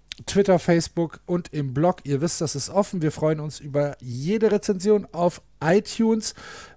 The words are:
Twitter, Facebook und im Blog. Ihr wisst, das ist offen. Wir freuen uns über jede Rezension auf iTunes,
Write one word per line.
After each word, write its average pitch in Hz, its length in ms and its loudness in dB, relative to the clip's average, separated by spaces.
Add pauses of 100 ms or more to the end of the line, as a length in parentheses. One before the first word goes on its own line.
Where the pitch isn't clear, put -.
(280)
Twitter, 196 320 4
Facebook 170 680 0
und 175 280 -4
im 139 200 -4
Blog. 170 300 2
Ihr 139 180 -2
wisst, 170 200 -2
das 151 140 -2
ist 139 140 -4
offen. 190 320 0
Wir 151 100 2
freuen 156 280 0
uns 151 200 -10
über 147 400 -2
jede 165 520 0
Rezension 202 600 2
auf 170 300 0 (180)
iTunes, 220 760 2 (420)